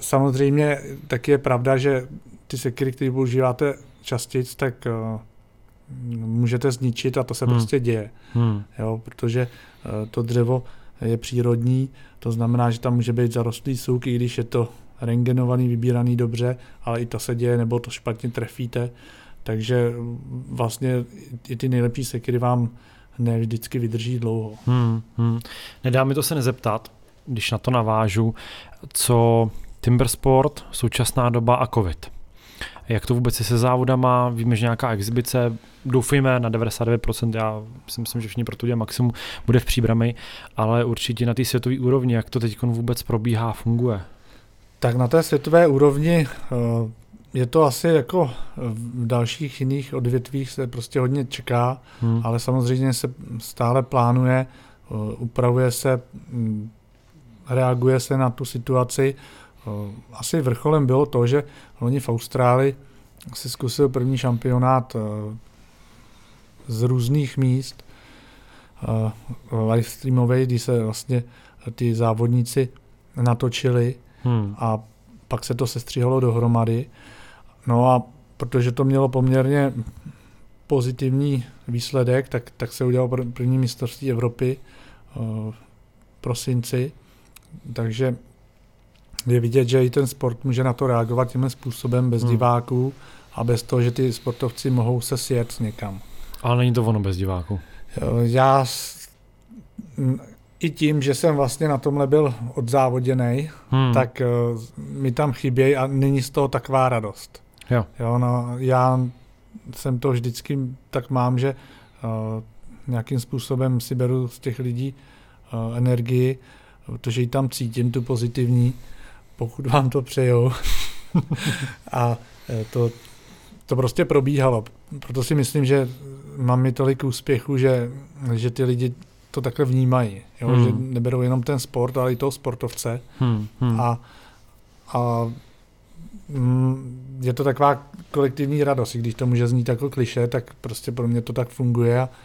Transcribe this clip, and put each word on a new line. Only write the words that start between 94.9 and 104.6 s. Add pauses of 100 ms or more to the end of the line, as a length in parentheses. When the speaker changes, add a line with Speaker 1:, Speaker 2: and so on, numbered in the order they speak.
Speaker 1:
se
sjet
někam. (420)
Speaker 2:
Ale
není
to
ono
bez
diváků. (360)
Speaker 1:
Eh, (220)
já
s-, (920)
m, (400)
i
tím,
že
jsem
vlastně
na
tomhle
byl (200)
odzávoděnej, (200)
Speaker 2:
Hmm.
Speaker 1:
tak,
eh, (520)